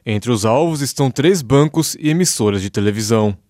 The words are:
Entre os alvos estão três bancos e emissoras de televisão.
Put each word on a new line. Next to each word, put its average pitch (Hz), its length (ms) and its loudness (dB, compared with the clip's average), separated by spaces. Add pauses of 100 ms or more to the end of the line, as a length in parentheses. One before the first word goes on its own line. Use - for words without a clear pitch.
Entre 107 240 -2
os 107 140 0
alvos 143 380 0
estão 135 280 -2
três 160 320 0
bancos 143 560 0
e 151 120 -2
emissoras 113 520 0
de 98 80 -6
televisão. 104 680 0 (140)